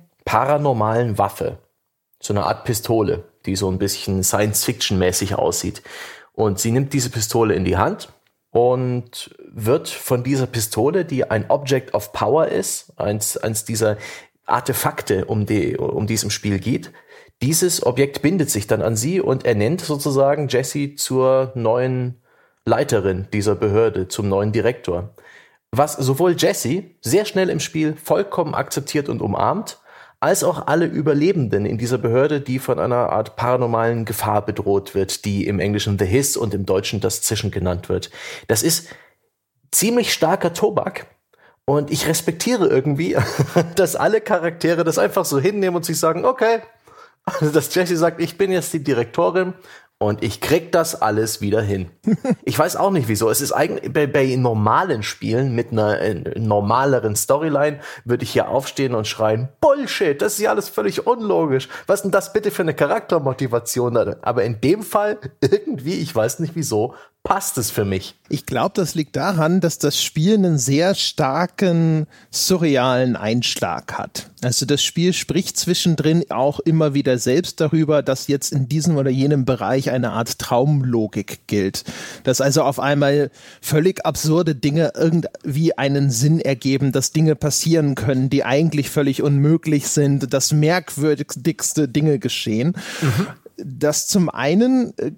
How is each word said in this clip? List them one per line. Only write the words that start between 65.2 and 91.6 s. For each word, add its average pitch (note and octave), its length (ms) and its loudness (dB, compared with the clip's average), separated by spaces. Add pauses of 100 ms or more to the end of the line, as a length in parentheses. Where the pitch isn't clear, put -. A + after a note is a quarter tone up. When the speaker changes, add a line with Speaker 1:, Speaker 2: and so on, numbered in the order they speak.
Speaker 1:
irgendwie, E3+ 540 0
ich F3 200 -6
weiß A2+ 240 0
nicht E3 160 -4
wieso, B2 400 -2 (300)
passt - 340 -2
es A2+ 140 -4
für A2 120 0
mich. F#2+ 300 -4 (140)
Speaker 2:
Ich - 180 -6
glaub, C3+ 280 -2
das F3 200 -2
liegt D#3 220 -4
daran, E3 440 2
dass E3+ 200 0
das D3 200 0
Spiel E3+ 340 2
einen F3+ 240 4
sehr C#3 360 2
starken, D#3+ 1120 0 (240)
surrealen C3 840 2
Einschlag G#2+ 800 -2
hat. - 360 -10 (120)
Also B2 220 -2
das C#3 200 2
Spiel F3 280 0
spricht - 460 -4
zwischendrin E3 720 2
auch C3+ 300 0
immer D#3 340 2
wieder B2+ 240 2
selbst C3 420 0
darüber, D#3 440 2
dass - 240 -2
jetzt C#3 240 -2
in C3 160 -2
diesem D#3 280 0
oder C#3 140 2
jenem C3+ 340 2
Bereich B2 460 0
eine B2 220 -2
Art A2+ 260 -4
Traumlogik B2 1120 0
gilt. G2 340 0 (400)
Dass C3 180 0
also C#3+ 220 4
auf C3 160 0
einmal C#3+ 540 2 (280)
völlig D#3 460 2
absurde D#3 480 2
Dinge D3 400 0
irgendwie D#3 840 0
einen C#3 360 2
Sinn D3 260 4
ergeben, C3+ 540 0
dass C3+ 180 0
Dinge D#3 240 2
passieren D3+ 600 0
können, C3 340 0
die C#3 140 2
eigentlich D3 440 2
völlig C#3 340 0
unmöglich D3 640 2
sind, C#3 440 0
dass C3+ 200 0
merkwürdigste D3+ 1400 0